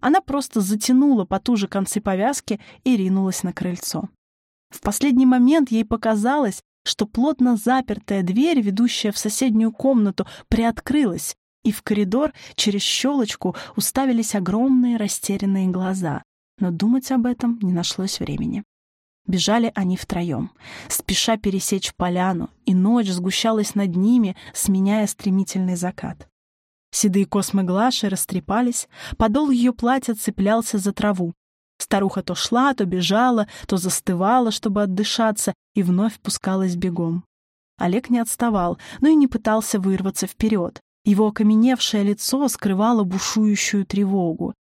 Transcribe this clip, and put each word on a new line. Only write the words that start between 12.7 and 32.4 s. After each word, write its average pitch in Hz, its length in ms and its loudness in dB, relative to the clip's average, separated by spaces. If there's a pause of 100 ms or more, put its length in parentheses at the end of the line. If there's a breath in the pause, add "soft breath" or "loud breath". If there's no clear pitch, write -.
щелочку - 760 -2 (200 loud breath)
уставились 240 580 -2
огромные 240 640 2
растерянные 196 680 -2
глаза. 185 540 -2 (360)
Но 180 120 0
думать 226 400 0
об 254 140 0
этом 240 380 -2
не 185 100 0
нашлось 180 480 -4
времени. - 420 -6 (640)
Бежали 208 480 0
они 185 220 -2
втроем, 175 540 -6 (380 loud breath)
спеша - 500 -2
пересечь 196 560 -2
поляну, 180 560 -2 (160)
и 190 80 4
ночь 208 340 4
сгущалась 190 680 -2
над 190 220 0
ними, 214 400 2 (160 loud breath)
сменяя 196 540 0
стремительный 190 680 -2
закат. - 520 -8 (640)
Седые 196 340 2
космы 196 380 -2
Глаши 208 440 0
растрепались, 196 800 -2 (300 loud breath)
подол 254 340 2
ее 247 220 4
платья 240 420 0
цеплялся 214 640 -2
за 196 140 -2
траву. 185 400 -2 (460)
Старуха 196 440 0
то 175 140 -6
шла, 262 360 2